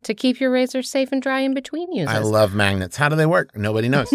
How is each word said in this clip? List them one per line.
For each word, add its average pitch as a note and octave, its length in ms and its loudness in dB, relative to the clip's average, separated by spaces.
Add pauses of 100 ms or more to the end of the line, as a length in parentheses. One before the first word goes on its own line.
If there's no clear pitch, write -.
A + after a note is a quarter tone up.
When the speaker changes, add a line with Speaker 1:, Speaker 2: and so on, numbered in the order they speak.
Speaker 1:
to - 100 -4
keep B3+ 240 0
your C4 140 0
razor B3+ 300 0
safe C4 280 -2
and C4+ 120 -2
dry C4 180 -2
in C4+ 140 0
between D#4 380 -8
uses. D#3 220 -2
Speaker 2:
I A2 40 0
love G#2+ 360 2
magnets. G2 440 0
How D3 100 2
do D3+ 80 0
they D#3 100 2
work? F3 300 0
Nobody G#2+ 320 0
knows. C3 260 2